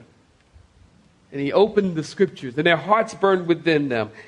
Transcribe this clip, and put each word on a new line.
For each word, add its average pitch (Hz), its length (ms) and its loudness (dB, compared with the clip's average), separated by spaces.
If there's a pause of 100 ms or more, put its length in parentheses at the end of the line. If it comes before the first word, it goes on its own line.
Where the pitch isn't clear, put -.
(1300)
And 139 120 -8
he 139 100 -4
opened 202 420 2
the 160 80 -4
scriptures, 143 540 -4
and 151 100 0
their 170 120 4
hearts 214 340 0
burned 185 340 0
within 151 440 0
them. 110 220 -4 (160)